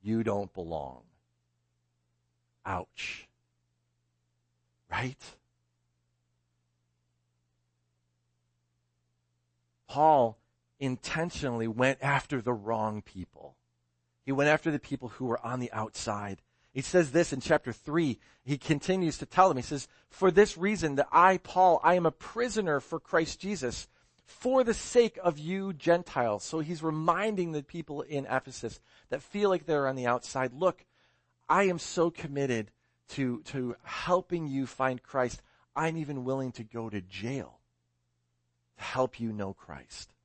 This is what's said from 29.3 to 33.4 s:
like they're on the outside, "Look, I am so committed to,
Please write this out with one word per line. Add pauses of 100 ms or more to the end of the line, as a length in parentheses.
like
they're
on
the
outside,
"Look, (640)
I
am
so
committed (380)
to,